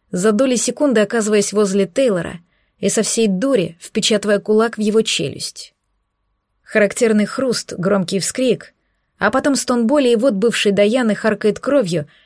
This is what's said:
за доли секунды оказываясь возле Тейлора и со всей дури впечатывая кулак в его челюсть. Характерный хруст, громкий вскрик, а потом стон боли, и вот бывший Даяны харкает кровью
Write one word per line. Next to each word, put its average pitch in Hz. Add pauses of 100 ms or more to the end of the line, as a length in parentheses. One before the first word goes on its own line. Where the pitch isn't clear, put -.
(100)
за 196
доли 247
секунды 240
оказываясь 208
возле 196
Тейлора 196 (360)
и -
со 226
всей 226
дури 196
впечатывая 208
кулак 220
в 214
его 214
челюсть. - (880)
Характерный 214
хруст, -
громкий 190
вскрик, - (440)
а 208
потом 269
стон 240
боли, 269
и 233
вот 226
бывший 208
Даяны 214
харкает 208
кровью 180 (200)